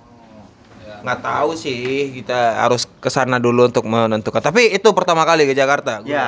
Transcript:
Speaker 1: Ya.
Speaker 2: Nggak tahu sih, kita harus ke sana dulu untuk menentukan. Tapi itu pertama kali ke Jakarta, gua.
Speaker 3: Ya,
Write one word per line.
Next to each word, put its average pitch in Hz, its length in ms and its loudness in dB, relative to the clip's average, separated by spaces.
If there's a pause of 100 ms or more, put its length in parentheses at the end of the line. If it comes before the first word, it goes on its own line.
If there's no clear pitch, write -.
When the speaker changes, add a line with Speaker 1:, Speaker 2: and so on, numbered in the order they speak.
(800)
Speaker 1:
Ya. - 220 -20
Speaker 2:
Nggak 123 200 -6
tahu 131 320 -2
sih, 156 220 -8 (380)
kita 120 440 0
harus 120 300 0
ke - 200 -8
sana 127 280 0
dulu 123 280 4
untuk 120 200 2
menentukan. 110 560 -2
Tapi 208 300 2
itu 202 200 2
pertama 170 320 2
kali 160 220 4
ke 135 80 2
Jakarta, 135 460 0
gua. 107 80 -16
Speaker 3:
Ya, 139 220 -4